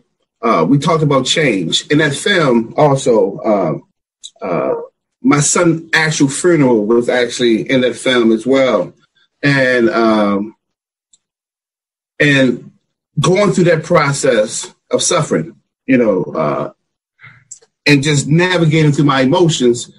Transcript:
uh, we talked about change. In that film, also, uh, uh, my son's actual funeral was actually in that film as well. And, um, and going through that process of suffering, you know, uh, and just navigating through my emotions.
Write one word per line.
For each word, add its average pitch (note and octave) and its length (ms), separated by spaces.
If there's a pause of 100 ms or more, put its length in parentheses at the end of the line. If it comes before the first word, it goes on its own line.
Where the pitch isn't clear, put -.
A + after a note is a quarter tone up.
(420)
uh, G#2 260
we C#3+ 120
talked D#3 240
about C3+ 220
change. G2 600
In D3 120
that D3+ 160
film, C#3+ 600
also, B2 600
uh, F#2+ 360 (720)
uh, D2 320 (460)
my C#3+ 180
son's E3 540
actual D#3 360
funeral C3+ 560
was A#2+ 220
actually A#2+ 640
in C3 100
that A#2+ 140
film A#2+ 360
as A2 140
well. B2 480 (480)
And, B2+ 480
um, G#2+ 680 (1600)
and C3+ 520 (480)
going F#3 320
through F3+ 140
that D#3+ 180
process C#3 880 (180)
of A#2+ 100
suffering, A#2 540 (300)
you C3 120
know, G2+ 260
uh, - 480 (1120)
and C#3+ 180
just C#3 240
navigating E3 640
through C#3+ 140
my C3+ 160
emotions. C3+ 760